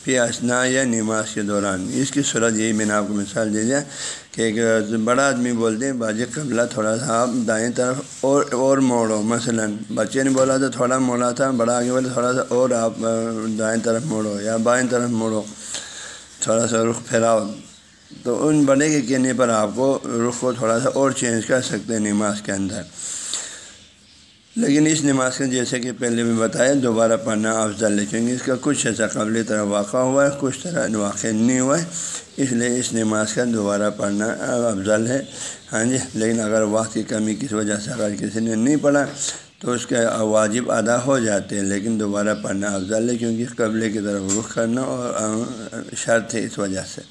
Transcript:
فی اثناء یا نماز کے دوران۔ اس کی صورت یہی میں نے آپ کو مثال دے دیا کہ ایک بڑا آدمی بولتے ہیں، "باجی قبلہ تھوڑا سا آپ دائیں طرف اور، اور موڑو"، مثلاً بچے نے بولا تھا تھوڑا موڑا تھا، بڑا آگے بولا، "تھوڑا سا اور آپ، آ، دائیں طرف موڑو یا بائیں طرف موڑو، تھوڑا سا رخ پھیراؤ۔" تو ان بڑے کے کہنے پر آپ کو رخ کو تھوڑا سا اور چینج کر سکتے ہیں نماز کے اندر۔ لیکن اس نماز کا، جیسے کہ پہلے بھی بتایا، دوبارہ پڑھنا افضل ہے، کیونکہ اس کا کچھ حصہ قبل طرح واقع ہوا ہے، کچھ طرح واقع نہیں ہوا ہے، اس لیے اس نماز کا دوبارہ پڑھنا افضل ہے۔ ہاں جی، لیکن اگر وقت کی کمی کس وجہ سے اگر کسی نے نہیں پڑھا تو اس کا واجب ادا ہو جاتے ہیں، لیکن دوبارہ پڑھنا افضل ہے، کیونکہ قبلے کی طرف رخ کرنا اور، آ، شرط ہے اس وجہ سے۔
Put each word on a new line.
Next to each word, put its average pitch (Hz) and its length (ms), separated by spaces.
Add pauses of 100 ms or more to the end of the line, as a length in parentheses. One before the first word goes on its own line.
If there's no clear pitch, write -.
فی 131 140
اثناء 120 460
یا 131 200
نماز 110 400 (100)
کے 110 80
دوران۔ 101 500
اس 135 180
کی 143 120
صورت 113 340
یہی 110 160
میں 107 120
نے 104 80
آپ 104 160
کو 107 60
مثال 104 400
دے 107 80
دیا 139 200 (500)
کہ 113 100
ایک 110 140 (480)
بڑا 131 240
آدمی 123 240
بولتے 113 340
ہیں، 139 60
"باجی 113 320 (100)
قبلہ 123 360
تھوڑا 110 280
سا 117 220
آپ 123 80 (180)
دائیں 113 280
طرف 127 220 (240)
اور، 139 320
اور 135 260
موڑو"، 117 440
مثلاً 110 540 (180)
بچے 120 280
نے 135 80
بولا 131 260
تھا 135 120
تھوڑا 123 300
موڑا 123 320
تھا، 135 200
بڑا 120 280
آگے 123 140
بولا، 127 200
"تھوڑا 123 200
سا 131 160
اور 123 220
آپ، 113 220 (120)
آ، 113 40 (500)
دائیں 110 260
طرف 117 200
موڑو 107 360
یا 110 160
بائیں 120 340
طرف 120 200
موڑو، 110 320 (1000)
تھوڑا 113 280
سا 113 160
رخ 117 240
پھیراؤ۔" 113 420 (720)
تو 123 260
ان 151 160
بڑے 139 240
کے 151 120
کہنے 131 320
پر 120 160
آپ 107 260
کو 131 300
رخ 117 360
کو 127 120
تھوڑا 117 280
سا 135 80
اور 135 220
چینج 117 360
کر 127 160
سکتے 113 300
ہیں 110 80
نماز 104 420
کے 104 100
اندر۔ 98 300 (1700)
لیکن 143 300
اس 147 180
نماز 131 340
کا، 135 60
جیسے 123 360
کہ 127 180
پہلے 120 240
بھی 117 100
بتایا، 120 400 (100)
دوبارہ 113 420
پڑھنا 110 380
افضل 104 380
ہے، 101 60
کیونکہ 117 260
اس 127 100
کا 131 180
کچھ 139 260
حصہ 110 160 (100)
قبل 113 360
طرح 107 140
واقع 104 340
ہوا 135 300
ہے، 139 40 (100)
کچھ 131 220
طرح 151 320
واقع 104 380
نہیں 120 280
ہوا 139 180
ہے، 170 60 (520)
اس 131 160
لیے 120 260
اس 120 140
نماز 107 400
کا 123 120 (100)
دوبارہ 104 420
پڑھنا 101 300 (420)
افضل 107 380
ہے۔ 131 160 (500)
ہاں 113 120
جی، 131 120 (180)
لیکن 113 260
اگر 110 220
وقت 110 320
کی 110 80
کمی 107 320
کس 123 180
وجہ 104 320
سے 113 60
اگر 110 200 (100)
کسی 110 200
نے 113 140
نہیں 131 220
پڑھا 143 300 (520)
تو 123 140
اس 117 140
کا 113 360
واجب 107 500
ادا 117 320
ہو 135 140
جاتے 104 380
ہیں، 101 60
لیکن 101 380
دوبارہ 104 420
پڑھنا 101 240
افضل 104 440
ہے، 120 60
کیونکہ 117 280 (120)
قبلے 110 340
کی 107 100
طرف 101 220 (160)
رخ - 160
کرنا 117 260
اور، 127 340
آ، 110 280 (540)
شرط 117 380
ہے 110 100
اس 110 140
وجہ 95 220 (140)
سے۔ - 60 (100)